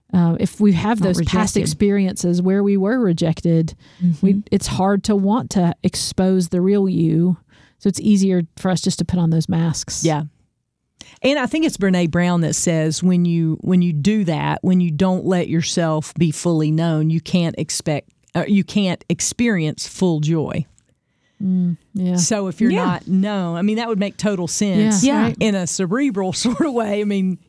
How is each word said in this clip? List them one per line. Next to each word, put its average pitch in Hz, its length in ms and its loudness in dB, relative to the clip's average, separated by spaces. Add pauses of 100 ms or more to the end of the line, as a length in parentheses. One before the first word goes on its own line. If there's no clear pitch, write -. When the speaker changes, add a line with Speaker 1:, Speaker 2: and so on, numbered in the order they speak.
(120)
Speaker 1:
uh, 170 280 2
if - 200 -4
we 208 120 6
have 208 280 0
Speaker 2:
Not 185 60 2
Speaker 1:
those 175 160 0
past 196 340 0
Speaker 2:
rejected. 156 60 2
Speaker 1:
experiences 180 800 0
where 190 220 2
we 202 120 2
were 202 240 0
rejected, 165 720 0 (460)
we, 190 120 4
Speaker 2:
Mm-hmm. 202 80 0 (100)
Speaker 1:
it's 196 160 0
hard 196 380 0
to 220 120 2
want 196 340 0
to 170 240 2 (100)
expose 185 640 0
the 180 120 0
real 196 280 2
you. 165 480 2 (420)
So - 100 -2
it's - 120 0
easier 190 420 2 (140)
for 185 160 -2
us 165 80 0
just - 180 -4
to 180 60 -4
put 180 160 -2
on 165 100 2
those 160 180 0
masks. 165 560 -2
Speaker 3:
Yeah. 156 200 -2 (1000)
And 277 160 2
I 247 80 -2
think 311 200 -2
it's - 100 -4
Brene 180 340 0
Brown 175 300 0
that 156 140 0
says 160 500 0
when 180 200 2
you, 165 360 0
when 180 220 2
you 175 100 2
do 202 320 0
that, 147 380 -2
when 185 180 2
you 175 100 0
don't 185 340 0
let 175 240 0
yourself 160 680 -2
be 165 180 2
fully 156 400 0
known, 160 380 0
you 160 100 0
can't 170 380 -2
expect, - 520 -6 (240)
uh, 170 140 -2
you 196 160 2
can't 190 440 -2
experience 180 800 -2
full 170 340 0
joy. 151 460 -2 (760)
Speaker 1:
Mm, 180 360 0 (160)
yeah. 180 220 -2
Speaker 3:
So 180 320 -2
if - 120 -8
you're 233 100 4
Speaker 2:
Yeah. 427 140 0
Speaker 3:
not 180 240 -4
known, 190 480 0
I 170 60 -4
mean, 214 140 0
that 226 120 -4
would 220 100 -2
make 202 200 -4
total 190 280 -2
sense 208 560 2
Speaker 1:
Yeah, 269 120 4
Speaker 2:
Yeah. 214 140 2
Speaker 1:
right. 226 120 -4
Speaker 3:
in 220 140 2
a 185 120 -2
cerebral 190 640 -2
<laughs> - 120 -4
sort 240 160 -2
of 302 140 0
way. 208 260 -2
I 214 40 -2
mean, 190 340 -2 (100)